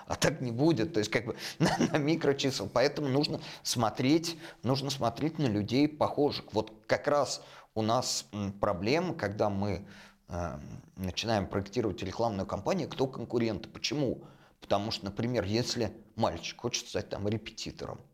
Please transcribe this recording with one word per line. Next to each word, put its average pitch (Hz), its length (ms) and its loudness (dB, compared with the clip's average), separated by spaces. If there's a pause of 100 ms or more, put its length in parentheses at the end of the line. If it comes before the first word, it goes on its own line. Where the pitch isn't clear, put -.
А - 80 -2
так 160 260 0
не 127 100 -4
будет, 117 420 2
то 107 60 2
есть 104 120 0
как 113 160 0
бы 110 80 -4 (120)
<laughs> - 120 -10
на, 170 100 4 (220)
на - 80 2
микрочисел. 143 680 2
Поэтому 143 400 2
нужно 143 340 2 (200)
смотреть, 131 760 2 (280)
нужно 131 260 0
смотреть 135 480 -2
на 151 80 2
людей 107 420 4
похожих. 143 680 0
Вот 107 200 0 (140)
как - 200 2
раз 143 360 2 (320)
у 110 80 0
нас, 117 480 2
м, 101 220 -2
проблема, 113 600 2
когда 107 380 0
мы, 98 340 -2 (420)
эм, 76 540 -6 (140)
начинаем 95 500 0
проектировать 101 560 -2
рекламную 98 460 0
кампанию, 131 420 -2
кто 127 160 0
конкуренты. 117 640 -2
Почему? - 540 -2 (380)
Потому 104 280 0
что, - 160 -6
например, 117 380 0
если 110 500 0 (220)
мальчик 92 440 0
хочет - 280 -4
стать - 220 -4
там 101 180 -4
репетитором - 760 -6 (120)